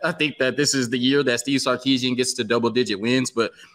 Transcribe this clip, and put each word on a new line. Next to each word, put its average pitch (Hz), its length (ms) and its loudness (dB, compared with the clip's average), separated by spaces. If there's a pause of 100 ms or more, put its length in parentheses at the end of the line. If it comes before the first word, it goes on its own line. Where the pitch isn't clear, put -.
I 160 80 0
think 147 260 -4
that 160 180 0
this 139 200 0
is 123 160 -2
the 131 80 -2
year 135 240 2
that 120 160 2
Steve 139 220 -2
Sarkisian 127 540 0
gets 120 180 -2
to 120 100 -4
double-digit 113 560 0
wins, 123 320 0
but 113 220 -2 (220)